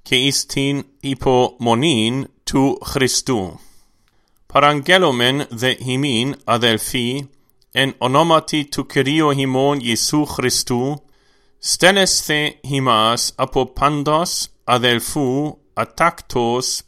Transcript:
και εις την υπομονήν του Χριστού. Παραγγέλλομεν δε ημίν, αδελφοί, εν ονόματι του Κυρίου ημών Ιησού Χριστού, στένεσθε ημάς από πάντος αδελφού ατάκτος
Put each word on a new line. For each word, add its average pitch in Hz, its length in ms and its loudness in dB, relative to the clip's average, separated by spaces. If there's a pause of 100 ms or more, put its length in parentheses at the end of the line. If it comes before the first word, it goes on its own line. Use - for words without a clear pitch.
και - 140 -2
εις 135 300 0
την 139 400 -2 (140)
υπομονήν 123 1300 0 (140)
του 139 400 0
Χριστού. 120 760 -2 (840)
Παραγγέλλομεν 143 1040 2
δε 120 280 -2
ημίν, 127 680 -2
αδελφοί, 120 840 -2 (420)
εν 131 280 -2
ονόματι 151 640 2
του 139 220 -6
Κυρίου 147 440 2
ημών 135 500 0
Ιησού 120 460 0
Χριστού, 123 760 -2 (560)
στένεσθε 175 1000 0
ημάς 120 760 0
από 131 320 0
πάντος 151 840 -2 (160)
αδελφού 127 960 0 (140)
ατάκτος 123 1160 -2